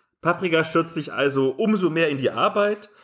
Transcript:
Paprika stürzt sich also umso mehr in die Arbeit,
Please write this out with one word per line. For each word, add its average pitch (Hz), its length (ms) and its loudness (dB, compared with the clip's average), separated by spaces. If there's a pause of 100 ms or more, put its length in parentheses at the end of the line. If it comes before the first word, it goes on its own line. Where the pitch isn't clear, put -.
(200)
Paprika 165 440 0
stürzt 165 300 -2
sich - 180 -6
also 135 380 2
umso 190 400 0
mehr 160 200 0
in 139 80 -4
die 127 120 0
Arbeit, 208 600 0 (140)